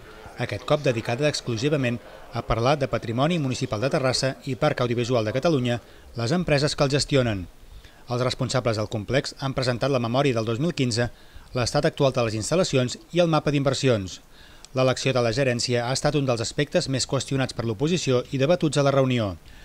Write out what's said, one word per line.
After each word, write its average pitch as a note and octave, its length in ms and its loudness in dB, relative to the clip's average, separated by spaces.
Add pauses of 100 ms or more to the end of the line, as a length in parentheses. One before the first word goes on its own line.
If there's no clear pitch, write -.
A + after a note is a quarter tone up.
(400)
aquest A2+ 260 -6
cop D3 160 0
dedicada B2 460 0
exclusivament B2+ 720 0 (320)
a A#2 160 -6
parlar B2 320 2
de C3+ 80 -2
patrimoni B2 500 -2
municipal B2+ 460 -2
de C3+ 80 0
Terrassa C3 460 0 (100)
i C3 80 -4
Parc D3+ 240 0
Audiovisual A#2+ 480 0
de G#2+ 80 -2
Catalunya, C3 460 2 (340)
les A#2 160 -2
empreses D3+ 420 2
que C#3+ 140 2
el C3+ 80 0
gestionen. A#2 500 2 (600)
Els B2 160 -2
responsables A#2+ 560 0
del G#2+ 100 -2
complex A#2 500 -2
han C3+ 140 -4
presentat B2+ 380 0
la C3 80 2
memòria B2 340 2
del A2+ 140 -2
dos A#2 160 -2
mil F3 100 0
quinze, A#2+ 360 0 (420)
l'estat B2+ 320 0
actual D3 320 2
de B2 80 2
les A2 160 -2
instal·lacions C3 560 0 (160)
i E3+ 80 0
el F3 80 4
mapa D#3 240 2
d'inversions. C3 680 0 (500)
L'elecció C3 400 2
de B2 80 2
la A#2 160 2
gerència A#2+ 480 0
ha A#2+ 80 -2
estat D3 240 0
un C#3 100 0
dels B2 140 0
aspectes D3 480 -2
més C3 160 0
qüestionats C3 500 -2
per A2+ 140 -6
l'oposició C3 540 2 (100)
i C3+ 80 0
debatuts D3+ 400 2
a C#3+ 80 4
la C3+ 80 4
reunió. B2 380 2 (320)